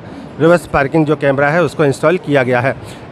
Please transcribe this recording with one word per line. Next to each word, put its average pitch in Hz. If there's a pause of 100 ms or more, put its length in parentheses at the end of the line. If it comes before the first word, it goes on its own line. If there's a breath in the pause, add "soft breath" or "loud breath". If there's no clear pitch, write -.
(400 loud breath)
रिवर्स 165
पार्किंग 151
जो 151
कैमरा 143
है 170
उसको 156
इंस्टॉल 151
किया 139
गया 123
है। 123 (360 loud breath)